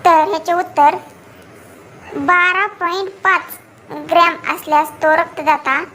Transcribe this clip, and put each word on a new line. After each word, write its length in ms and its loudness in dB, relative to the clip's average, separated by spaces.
तर 240 6
ह्याचे 240 -4
उत्तर 420 2
बारा 500 2
पॉइंट 420 -6
पाच 340 -2
ग्रॅम 440 0
असल्यास 360 -2
तो 260 0
रक्तदाता 680 -2